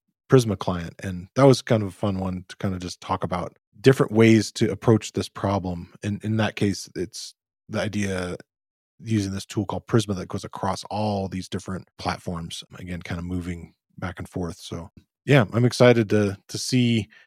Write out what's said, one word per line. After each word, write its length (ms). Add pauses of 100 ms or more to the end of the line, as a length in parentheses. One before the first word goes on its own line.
(320)
Prisma 260
Client. 460
And 320
that 80
was 180
kind 220
of 60
a 20
fun 260
one 300
to 80
kind 180
of 60
just 220
talk 220
about 340 (240)
different 300
ways 400
to 180
approach 440
this 160
problem. 640 (100)
And 180
in 140
that 220
case, 400
it's 360 (360)
the 100
idea 560 (640)
using 320
this 140
tool 200
called 220
Prisma 300
that 100
goes 160
across 460
all 400
these 180
different 400 (100)
platforms, 640 (160)
again, 240
kind 180
of 40
moving 500 (240)
back 220
and 80
forth. 300
So 320 (360)
yeah, 280
I'm 100
excited 460
to, 280 (120)
to 80
see 500 (200)